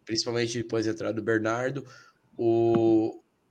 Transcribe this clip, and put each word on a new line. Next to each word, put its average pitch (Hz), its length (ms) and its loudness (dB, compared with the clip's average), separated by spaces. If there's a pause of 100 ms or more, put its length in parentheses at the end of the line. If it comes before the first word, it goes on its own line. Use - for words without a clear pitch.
principalmente 117 520 -2
depois 113 280 -2
da 110 60 0
entrada 107 220 -4
do 110 80 -4
Bernardo. 117 640 -2 (500)
O, 113 840 2 (300)